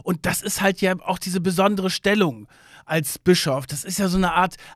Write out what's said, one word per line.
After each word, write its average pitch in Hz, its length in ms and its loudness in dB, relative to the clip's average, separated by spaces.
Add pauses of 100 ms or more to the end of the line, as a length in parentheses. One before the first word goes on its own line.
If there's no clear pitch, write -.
und 175 220 -4
das 170 160 -2
ist - 200 -4
halt 196 200 0
ja 185 200 2
auch 180 180 -4
diese 185 220 -4
besondere 190 480 2
Stellung 180 580 0 (360)
als 156 360 -4
Bischof. 143 480 2
Das - 180 -10
ist 190 140 -6
ja 196 100 2
so 180 80 0
eine 180 160 0
Art 175 220 0 (200)